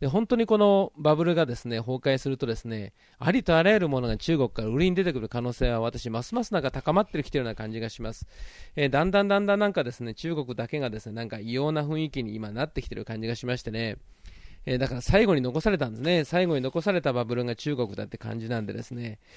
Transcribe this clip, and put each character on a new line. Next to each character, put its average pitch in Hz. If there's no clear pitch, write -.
で、 143
本 202
当 247
に 226
こ 220
の 202
バ 151
ブ 160
ル 170
が 160
で 120
す -
ね、 117
崩 117
壊 135
す 135
る 135
と -
で 113
す -
ね、 110
あ 123
り 240
と 170
あ 165
ら 196
ゆ 214
る 165
も 131
の 123
が 110
中 160
国 127
か -
ら 110
売 117
り 180
に 180
出 185
て 170
く 127
る 110
可 120
能 123
性 123
は 117
私、 117
ま 113
す -
ま 240
す 220
な 180
ん -
か 131
高 143
ま 190
っ -
て 151
き -
て -
る 127
よ 113
う -
な 104
感 110
じ 113
が 113
し -
ま 113
す。 -
え 143
ー、 -
だ 139
ん 190
だ 202
ん 202
だ 196
ん 208
だ 202
ん 202
な 208
ん 202
か 160
で 123
す 123
ね、 117
中 165
国 123
だ 117
け 151
が 131
で 107
す -
ね、 107
な 113
ん 113
か 110
異 113
様 139
な 156
雰 156
囲 147
気 131
に 107
今 107
な 127
っ 151
て -
き -
て 120
る 104
感 110
じ 113
が 117
し 117
ま 123
し 123
て 110
ね。 110
え 131
ー、 -
だ 131
か 131
ら 123
最 214
後 196
に 135
残 127
さ 214
れ 190
た 139
ん 110
で 110
す 117
ね。 165
最 180
後 170
に 131
残 131
さ 202
れ 175
た 139
バ 120
ブ 117
ル 123
が 120
中 147
国 110
だ 107
っ 104
て 110
感 113
じ 113
な 117
ん 107
で 101
で 110
す -
ね。 117